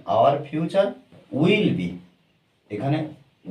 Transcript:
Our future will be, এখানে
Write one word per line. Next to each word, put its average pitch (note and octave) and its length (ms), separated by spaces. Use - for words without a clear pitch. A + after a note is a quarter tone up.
Our C#3 180
future F#3+ 400
will F3+ 360
be, - 100
এখানে B2 260